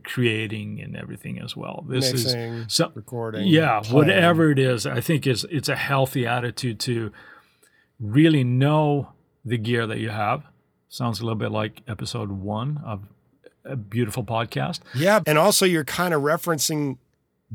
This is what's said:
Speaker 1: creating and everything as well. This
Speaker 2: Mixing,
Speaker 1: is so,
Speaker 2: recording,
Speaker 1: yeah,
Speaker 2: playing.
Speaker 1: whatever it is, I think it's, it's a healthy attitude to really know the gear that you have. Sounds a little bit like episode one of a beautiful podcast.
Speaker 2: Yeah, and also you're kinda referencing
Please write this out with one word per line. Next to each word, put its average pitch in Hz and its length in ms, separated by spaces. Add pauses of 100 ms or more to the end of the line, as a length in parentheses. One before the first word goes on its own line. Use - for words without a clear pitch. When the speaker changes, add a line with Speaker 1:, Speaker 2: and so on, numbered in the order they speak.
Speaker 1:
creating 107 800
and - 140
everything - 440
as 123 160
well. - 320
This 127 240
Speaker 2:
Mixing, 123 280 (140)
Speaker 1:
is 113 200
so, - 220
Speaker 2:
recording, 113 520
Speaker 1:
yeah, 156 320
Speaker 2:
playing. 110 160
Speaker 1:
whatever 165 560
it 139 80
is, 127 280
I 123 140
think 147 260
it's, 117 180
it's - 240
a 135 60
healthy 135 500
attitude 120 560
to 113 300 (880)
really 139 440
know 143 720 (320)
the 113 120
gear 117 300
that 113 120
you 110 100
have. 110 340 (460)
Sounds 117 300
a 117 40
little 113 140
bit 110 140
like 107 360
episode 107 440
one 107 520
of 101 200 (600)
a 131 120
beautiful 110 480
podcast. 120 560 (160)
Speaker 2:
Yeah, 190 320
and 151 100
also 196 280
you're 165 180
kinda 170 340
referencing 147 800 (580)